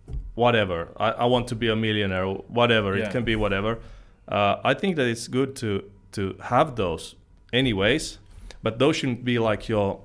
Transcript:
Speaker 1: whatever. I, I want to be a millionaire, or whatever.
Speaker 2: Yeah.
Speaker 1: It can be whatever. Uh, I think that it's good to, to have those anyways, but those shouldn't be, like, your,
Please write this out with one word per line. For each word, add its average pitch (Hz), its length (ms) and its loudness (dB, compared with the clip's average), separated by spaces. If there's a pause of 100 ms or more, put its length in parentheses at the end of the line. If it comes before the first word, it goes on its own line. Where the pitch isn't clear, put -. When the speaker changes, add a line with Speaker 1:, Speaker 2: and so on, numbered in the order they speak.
(340)
Speaker 1:
whatever. 107 640 2
I, 110 160 2
I 120 140 0
want 123 220 2
to 123 80 -4
be 117 120 0
a 110 80 2
millionaire, 104 480 0
or 95 120 -2 (120)
whatever. 113 480 4
Speaker 2:
Yeah. 107 100 0
Speaker 1:
It 98 60 -6
can 120 120 -2
be 110 120 2
whatever. 104 420 0 (500)
Uh, 101 360 2
I 131 100 2
think 190 220 0
that 131 100 2
it's 117 220 -4
good 131 280 -2
to, 101 340 -4 (220)
to 95 320 -4
have 135 320 2
those 87 380 -4 (380)
anyways, 123 680 0 (440)
but 113 160 -2
those 151 180 4
shouldn't 120 280 -4
be, 120 140 0
like, 110 300 0
your, 101 360 0